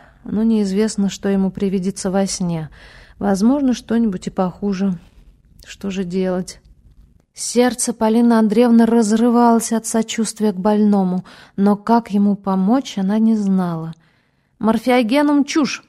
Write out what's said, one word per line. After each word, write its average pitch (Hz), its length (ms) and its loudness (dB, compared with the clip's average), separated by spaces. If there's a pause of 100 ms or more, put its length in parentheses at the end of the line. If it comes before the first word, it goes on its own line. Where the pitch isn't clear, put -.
(240)
но 214 200 -4
неизвестно, 208 680 0
что 202 200 -6
ему 196 200 0
привидится 190 600 -4
во 196 160 0
сне. 170 420 -6 (480)
Возможно, 233 560 0
что-нибудь 220 540 -4
и - 20 -10
похуже. 185 720 -4 (680)
Что - 240 -12
же 196 140 -6
делать?" 185 580 -4 (760)
Сердце 240 540 -2
Полины 226 440 2
Андреевны 226 500 4
разрывалось 233 880 2
от 226 120 -4
сочувствия 220 680 -2
к - 20 -12
больному, 196 680 0 (320)
но 202 180 4
как 233 360 0
ему 202 260 2
помочь, 196 600 -2
она 196 220 -2
не 220 160 2
знала. 180 580 -2 (640)
"Морфиогеном 254 840 2
чушь!" 285 460 -2